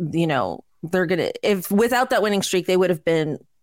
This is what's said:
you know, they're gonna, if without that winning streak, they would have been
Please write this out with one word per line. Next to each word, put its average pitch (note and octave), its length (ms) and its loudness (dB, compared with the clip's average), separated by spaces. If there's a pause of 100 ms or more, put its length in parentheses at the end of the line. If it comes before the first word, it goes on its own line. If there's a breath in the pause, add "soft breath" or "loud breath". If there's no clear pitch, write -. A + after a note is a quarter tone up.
(120)
you E3 140 0
know, A#2 380 -2 (200)
they're F#3 200 0
gonna, E3 280 0 (100)
if G3 280 0
without A#3 400 2
that A3 120 2
winning G#3 200 0
streak, F3+ 240 -2
they F#3 120 2
would F3+ 100 4
have E3+ 160 -2
been D#3 340 0 (240)